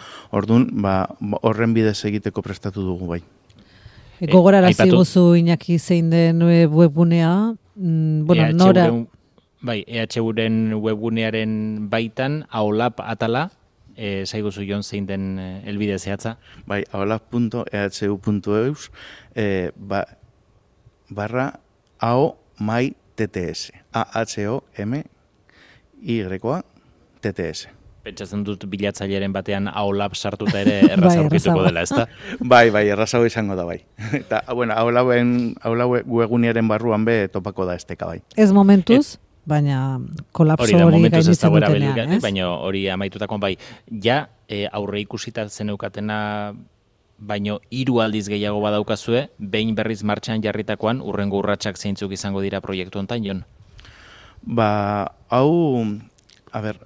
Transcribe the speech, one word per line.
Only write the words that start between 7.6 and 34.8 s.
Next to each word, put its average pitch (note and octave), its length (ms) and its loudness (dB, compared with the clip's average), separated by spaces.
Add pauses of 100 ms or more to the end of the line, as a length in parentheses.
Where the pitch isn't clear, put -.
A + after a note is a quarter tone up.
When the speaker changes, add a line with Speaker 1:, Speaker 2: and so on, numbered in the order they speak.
Speaker 2:
mm, D#3+ 540 0
bueno, E3 160 4
Speaker 3:
E - 20 4
H D#3 80 2
V E3 60 2
Speaker 2:
nora F#3 260 6
Speaker 3:
ren, A#2 220 0 (540)
bai, A#2 260 -4
E A#2 120 -6
H A2+ 220 -4
V A2+ 140 -2
ren A2+ 400 0
webgunearen A2 1120 -4
baitan, C3 640 -4
Aholap A2 500 -2
atala, A2+ 460 -4 (480)
e, G2+ 280 -6
esaiguzu, G2+ 400 -8
Jon, G2+ 200 -6
zein G2+ 220 -8
den, F#2+ 340 -6
e, F#2 80 -10 (180)
helbide G2+ 340 -4
zehatza? G2+ 380 -8 (280)
Speaker 1:
Bai, G2+ 260 -6
aholap G#2 380 -4
punto A#2+ 420 -4
E G#2 60 -6
H G2+ 320 -4
U G2+ 100 -4
punto G#2 380 -4
eus, C3 320 -4 (460)
e, F#2+ 400 -4
ba, G2 300 -8 (1040)
barra G#2+ 500 -6 (400)
A A#2+ 180 0
O D3+ 200 0 (220)
M G#2+ 100 -4
Y A#2+ 260 -2 (200)
T A2 120 -4
T F2 220 -8
S. - 220 -12 (200)
A A2+ 160 -4 (140)
H G#2 260 -6
O B2+ 160 -6 (140)
M A#2 260 -8 (1000)
Y A#2 220 -4 (960)
T G2+ 140 -4
T E2+ 160 -6
S. - 180 -12 (320)
Speaker 3:
Pentsatzen G2+ 440 -10
dut G2 220 -8
bilatzaileren G2 640 -4
batean G2 360 -4
Aholap G2+ 480 -4
sartuta G2+ 440 -4
ere G2 260 0
Speaker 2:
<laughs> - 100 2
Speaker 3:
erraz F3 180 6
Speaker 2:
Bai, E3+ 40 2
Speaker 3:
aurkituko D#3+ 420 2
Speaker 2:
errazago. - 80 2
Speaker 3:
dela, A#2+ 160 0
ezta? - 240 -2 (180)
Speaker 1:
<laughs> - 140 -12
Bai, B2 320 6
bai, G#2 180 2
errazago A2 380 2
izango G#2 280 -4
da, F2+ 100 -4
bai. F2 180 -10 (160)
<laughs> A2 140 -8
Eta, A2 280 -2 (140)
bueno, A#2 180 -2
Aholapen, A#2+ 880 2